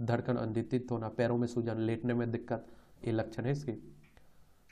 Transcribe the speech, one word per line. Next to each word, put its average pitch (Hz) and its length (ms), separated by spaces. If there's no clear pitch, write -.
धड़कन 117 360
अनियंत्रित 117 540
होना, 113 180
पैरों 120 300
में 120 80
सूजन, 117 300
लेटने 113 380
में 117 160
दिक्कत, 117 360
ये 117 80
लक्षण 110 320
है 131 80
इसके। 147 240